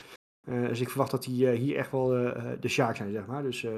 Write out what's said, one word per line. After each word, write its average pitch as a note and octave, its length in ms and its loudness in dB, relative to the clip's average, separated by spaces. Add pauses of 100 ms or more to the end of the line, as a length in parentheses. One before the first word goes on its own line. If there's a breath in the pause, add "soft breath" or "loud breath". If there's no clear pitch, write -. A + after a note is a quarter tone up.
(480 loud breath)
Eh, B2 200 0
dus A#2 120 0
ik B2 100 0
verwacht C3 220 2
dat B2+ 120 0
die, B2+ 280 4
eh, A#2 60 4
hier C#3 200 0
echt C#3 140 -2
wel, B2+ 240 2
eh, B2 360 0
eh, - 100 -8
de B2 60 0
Sjaak A#2 280 2
zijn, G2+ 160 -6
zeg G#2 140 -4
maar. C3+ 180 -6
Dus, B2+ 200 -4
eh, A#2 140 -2